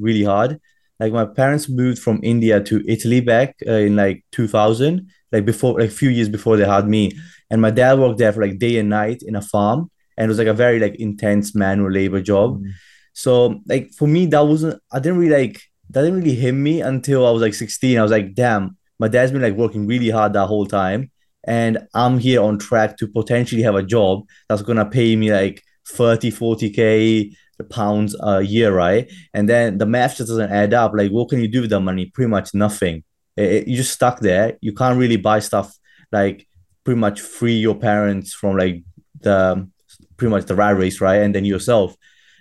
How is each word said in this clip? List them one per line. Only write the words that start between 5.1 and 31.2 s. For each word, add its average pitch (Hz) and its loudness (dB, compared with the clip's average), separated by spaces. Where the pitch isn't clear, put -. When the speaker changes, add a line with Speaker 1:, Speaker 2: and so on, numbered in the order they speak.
Speaker 1:
like, 107 2
before, 117 0
like, 110 0
a - -16
few 139 0
years 117 0
before 107 0
they 101 4
had 101 2
me. 107 2
And 113 2
my 110 4
dad 127 4
worked 120 2
there 107 4
for, 110 -4
like, 98 -2
day 120 0
and 107 0
night 107 -2
in 107 -8
a 98 -6
farm, 110 -2
and 113 -2
it 110 0
was, 107 0
like, 113 2
a 110 2
very, 120 2
like, 104 0
intense 104 -2
manual 98 0
labor 95 0
job. 104 2
Speaker 2:
Mm. 98 -10
Speaker 1:
So, 123 2
like, - -4
for 151 0
me, 170 4
that 151 4
wasn't, 156 0
I 131 -6
didn't 175 -2
really, 156 4
like, 117 0
that 131 -2
didn't 185 0
really 147 0
hit 123 0
me 143 0
until 131 0
I 117 4
was, 113 2
like, 107 2
sixteen. 120 -2
I 110 4
was 107 2
like, 98 0
"Damn, 104 -2
my 113 0
dad's 127 2
been, 135 -2
like, 101 0
working 107 -2
really 120 0
hard 107 2
that 98 0
whole 104 0
time, 101 -4
and 113 -2
I'm 123 2
here 123 2
on 107 2
track 110 0
to 110 -6
potentially 117 -2
have 107 2
a 98 0
job 101 0
that's 104 -2
gonna 110 0
pay 113 2
me, 107 0
like, 98 0
thirty, 117 0
forty 113 -4
K 110 2
pounds 104 -2
a 98 0
year," 104 2
right? 92 0
And 104 0
then 117 2
the 104 0
math 123 -2
just 113 -8
doesn't 110 -4
add 104 2
up. 113 2
Like, 104 0
what 117 -2